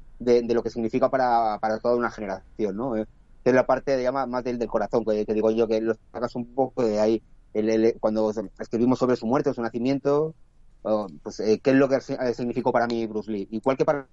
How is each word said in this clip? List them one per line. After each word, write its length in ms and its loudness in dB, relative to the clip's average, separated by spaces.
de, 240 4
de 120 0
lo 100 2
que 60 -6
significa 400 0
para, 500 2
para 180 0
toda 160 2
una 160 0
generación, 680 -6
¿no? 200 -4
Eh, 100 -2
es 100 2
la 120 4
parte, 300 0
digamos, 300 -2
más 160 -4
del, 160 -4
del 100 -2
corazón, 360 -2
que, 200 0
que 100 -4
digo 180 2
yo, 160 2
que 120 0
lo 140 0
sacas 240 -6
un 120 -8
poco 380 -2
de 140 0
ahí. 240 2
El, 160 0
el, 300 2
cuando 300 0
escribimos 380 0
sobre 180 2
su 100 -6
muerte, 280 0
su 80 -6
nacimiento, 720 -2
oh, 240 0
pues, 180 -10
eh, 220 4
¿qué 80 4
es 60 6
lo 120 6
que 140 2
si-, 100 -10
eh, 220 -2
significó 360 -2
para 160 2
mí 200 -2
Bruce 240 -6
Lee? 200 -6
Igual 280 0
que 80 0
para 260 0